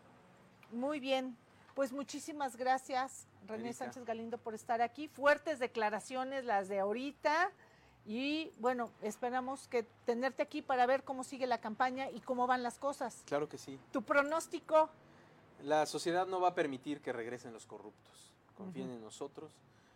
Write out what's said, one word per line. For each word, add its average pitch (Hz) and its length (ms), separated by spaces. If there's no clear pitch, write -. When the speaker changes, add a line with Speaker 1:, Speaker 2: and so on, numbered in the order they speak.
Speaker 1:
Muy 269 280
bien. 262 360
Pues 269 180
muchísimas 285 640
gracias, 254 720
René 220 220
Speaker 2:
Erika. 240 160
Speaker 1:
Sánchez 240 200
Galindo, 226 340
por 220 160
estar 233 280
aquí. 240 260
Fuertes 285 520
declaraciones 254 840
las 202 240
de 196 120
ahorita. 285 680
Y, 285 460
bueno, 240 320
esperamos 254 680
que 233 160
tenerte 247 380
aquí 294 200
para 247 220
ver 262 200
cómo 262 180
sigue 254 240
la 240 140
campaña 254 500
y 220 80
cómo 247 300
van 254 160
las 233 120
cosas. 277 480
Speaker 2:
Claro 147 240
que - 80
sí. 135 220
Speaker 1:
¿Tu 185 100
pronóstico? 311 880
Speaker 2:
La 151 240
sociedad 170 400
no 185 140
va 180 80
a 175 80
permitir 143 460
que 135 100
regresen 117 400
los 107 140
corruptos. - 680
Confíen 160 320
Speaker 1:
Ujú. 127 80
Speaker 2:
en 113 80
nosotros. 147 480